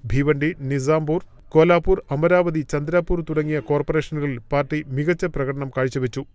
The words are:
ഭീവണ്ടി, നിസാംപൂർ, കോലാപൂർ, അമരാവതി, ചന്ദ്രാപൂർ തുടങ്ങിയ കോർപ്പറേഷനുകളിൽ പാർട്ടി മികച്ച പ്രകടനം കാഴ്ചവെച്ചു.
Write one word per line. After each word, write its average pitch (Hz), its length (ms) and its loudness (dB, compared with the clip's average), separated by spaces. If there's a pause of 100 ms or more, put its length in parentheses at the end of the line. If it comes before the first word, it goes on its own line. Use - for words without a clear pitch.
(100)
ഭീവണ്ടി, 143 400 2 (200)
നിസാംപൂർ, 156 500 0 (340)
കോലാപൂർ, 175 440 6 (180)
അമരാവതി, 170 460 2 (100)
ചന്ദ്രാപൂർ 170 560 0
തുടങ്ങിയ 151 320 -2 (100)
കോർപ്പറേഷനുകളിൽ 147 680 -2 (140)
പാർട്ടി 143 280 -2 (160)
മികച്ച 160 280 -2 (120)
പ്രകടനം 139 400 -4
കാഴ്ചവെച്ചു. 131 480 -2 (100)